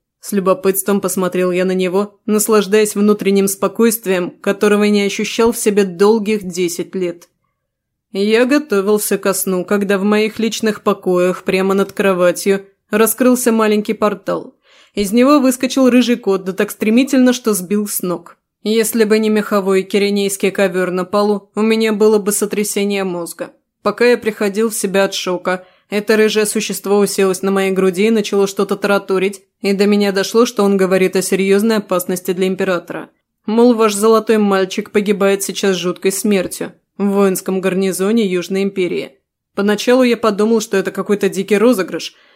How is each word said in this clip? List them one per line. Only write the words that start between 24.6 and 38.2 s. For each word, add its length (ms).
в 60
себя 300
от 100
шока, 500
это 260
рыжее 300
существо 540
уселось 420
на 80
моей 220
груди 360
и 40
начало 340
что-то 300
тараторить, 680
и 120
до 140
меня 240
дошло, 340
что 180
он 140
говорит 380
о 80
серьёзной 540
опасности 560
для 140
императора. 600
Мол, 260
ваш 220
золотой 420
мальчик 540
погибает 500
сейчас 340
жуткой 360
смертью 600
в 80
воинском 560
гарнизоне 640